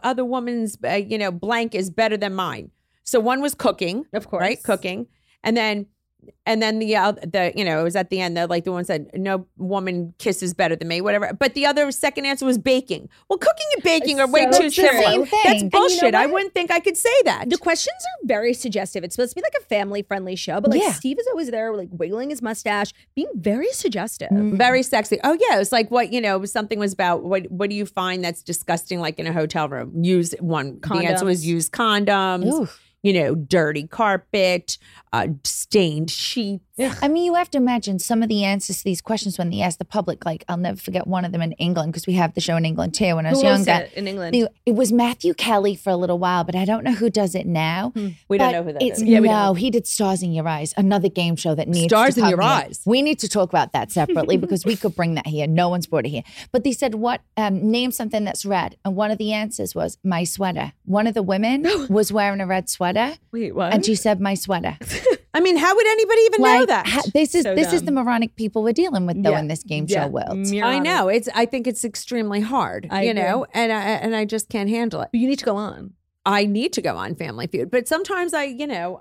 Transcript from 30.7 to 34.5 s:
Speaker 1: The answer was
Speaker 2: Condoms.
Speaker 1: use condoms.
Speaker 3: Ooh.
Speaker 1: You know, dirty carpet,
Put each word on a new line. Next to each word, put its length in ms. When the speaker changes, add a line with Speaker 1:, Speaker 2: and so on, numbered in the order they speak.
Speaker 1:
The 140
answer 280
was 180
Speaker 2:
Condoms. 40
Speaker 1:
use 240
condoms. 840
Speaker 3:
Ooh. 160
Speaker 1:
You 120
know, 200
dirty 520
carpet, 880